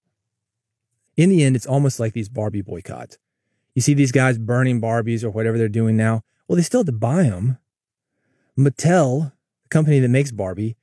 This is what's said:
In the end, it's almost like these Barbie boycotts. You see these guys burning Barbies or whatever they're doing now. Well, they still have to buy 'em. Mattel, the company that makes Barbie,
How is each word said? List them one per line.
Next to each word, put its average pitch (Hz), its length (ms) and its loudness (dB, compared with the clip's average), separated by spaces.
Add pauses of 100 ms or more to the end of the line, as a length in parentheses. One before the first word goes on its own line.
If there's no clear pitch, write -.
(1160)
In 175 140 4
the 170 140 4
end, 131 100 2
it's 120 120 -4
almost 139 340 0
like 113 120 -2
these 110 160 -6
Barbie 107 320 -6
boycotts. 87 580 -14 (540)
You 127 100 0
see 147 120 4
these 139 160 2
guys 127 260 2
burning 123 440 0
Barbies 113 420 -2
or 117 80 -6
whatever 113 260 -2
they're 113 120 0
doing 110 280 0
now. 113 260 0 (260)
Well, 180 80 0
they 175 60 2
still 247 180 0
have 202 60 0
to 139 60 -4
buy 120 340 0
'em. 107 320 -2 (1000)
Mattel, 143 720 2 (300)
the - 60 -20
company 151 320 2
that 127 80 2
makes 135 240 0
Barbie, 104 500 -6